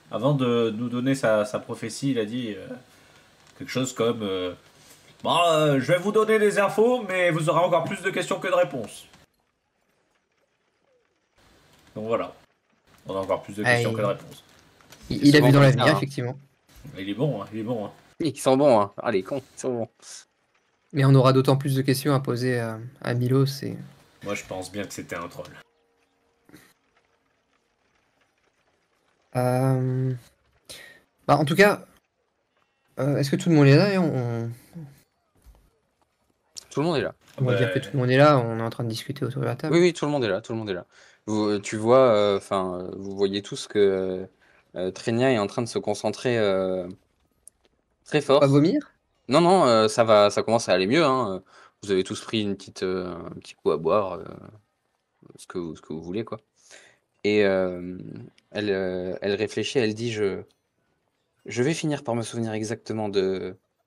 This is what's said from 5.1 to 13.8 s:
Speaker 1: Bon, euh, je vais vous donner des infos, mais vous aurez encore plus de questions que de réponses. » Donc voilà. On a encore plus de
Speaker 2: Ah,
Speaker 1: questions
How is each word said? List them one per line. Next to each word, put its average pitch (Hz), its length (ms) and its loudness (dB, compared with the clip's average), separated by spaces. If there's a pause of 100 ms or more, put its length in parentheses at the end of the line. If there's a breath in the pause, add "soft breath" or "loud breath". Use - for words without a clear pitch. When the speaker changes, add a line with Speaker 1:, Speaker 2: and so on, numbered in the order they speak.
Speaker 1:
Bon, 123 120 0 (140)
euh, 151 300 2
je 123 120 0
vais 180 60 4
vous 196 140 -2
donner 220 260 2
des 208 220 2
infos, 226 480 2
mais 180 240 0
vous 156 180 -2
aurez 151 140 2
encore 170 200 2
plus 190 160 -6
de 185 100 -4
questions 185 280 -4
que 185 100 -8
de 175 60 0
réponses. » 160 520 -2 (3000)
Donc 107 100 -10
voilà. 92 260 -2 (760)
On 95 100 -8
a - 20 -2
encore 95 240 -2
plus 101 140 -14
de 107 80 -6
Speaker 2:
Ah, 123 80 4
Speaker 1:
questions 117 180 2